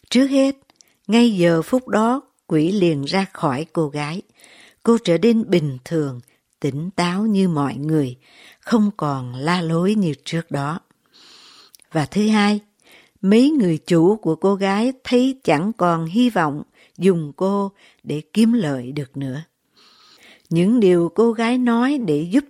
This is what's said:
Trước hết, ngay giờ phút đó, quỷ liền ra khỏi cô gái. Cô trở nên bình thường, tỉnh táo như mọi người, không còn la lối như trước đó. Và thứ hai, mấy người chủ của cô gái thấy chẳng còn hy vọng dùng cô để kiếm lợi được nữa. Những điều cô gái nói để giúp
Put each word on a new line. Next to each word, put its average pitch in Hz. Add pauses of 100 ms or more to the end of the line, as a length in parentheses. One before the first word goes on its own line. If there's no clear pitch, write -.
Trước 262
hết, 269 (520)
ngay 233
giờ 170
phút 254
đó, 226 (260)
quỷ 160
liền 170
ra 185
khỏi 147
cô 160
gái. 147 (600)
Cô 226
trở 170
nên 220
bình 151
thường, 139 (380)
tỉnh 147
táo 175
như 196
mọi 143
người, 143 (440)
không 208
còn 131
la 165
lối 170
như 180 (120)
trước 165
đó. 147 (1120)
Và 156
thứ 208
hai, 208 (640)
mấy 226
người 196
chủ 170
của 160
cô 190
gái 196 (100)
thấy 254
chẳng 175
còn 170
hy 226
vọng 156 (340)
dùng 170
cô 196 (320)
để 147 (120)
kiếm 226
lợi 143
được 143
nữa. 139 (1040)
Những 185
điều 175
cô 233
gái 233
nói 247
để 156
giúp 285